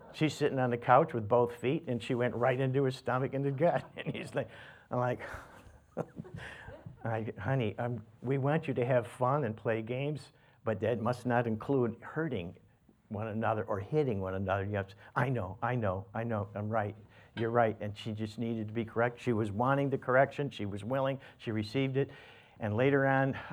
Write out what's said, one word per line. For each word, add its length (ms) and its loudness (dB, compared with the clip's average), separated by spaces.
she's 220 0
sitting 240 0
on 120 2
the 60 2
couch 360 6
with 160 -2
both 280 4
feet, 300 -2
and 160 -2
she 120 -2
went 200 2
right 240 2
into 260 2
his 120 0
stomach 380 -2
and 100 -2
the 60 0
gut. 400 2
<laughs> 60 -18
And 180 -6
he's 200 -10
like, 140 -4
I'm 80 0
like, 220 0
<laughs> 1080 -12
"I, 220 -4
honey, 400 0
um, 240 -4
we 160 0
want 300 0
you 60 -2
to 100 2
have 220 4
fun 380 0
and 120 -2
play 260 0
games, 500 -4
but 160 -2
that 200 2
must 260 -2
not 200 4
include 540 0
hurting 540 -4
one 200 -6
another 360 0
or 160 -2
hitting 400 0
one 140 -2
another." 300 0
You 120 -2
have 120 -2
to, 60 -20
"I 140 2
know, 340 -4
I 120 0
know, 400 -2
I 100 -4
know, 300 -2
I'm 140 -4
right. 280 -2
You're 140 0
right." 300 4
And 160 -6
she 160 -8
just 260 -6
needed 300 -4
to 60 -10
be 100 -2
correct. 360 0
She 120 0
was 200 0
wanting 380 2
the 80 0
correction. 520 4
She 160 -6
was 180 -6
willing. 340 0
She 120 -6
received 460 0
it. 140 2
And 160 0
later 300 6
on, 280 4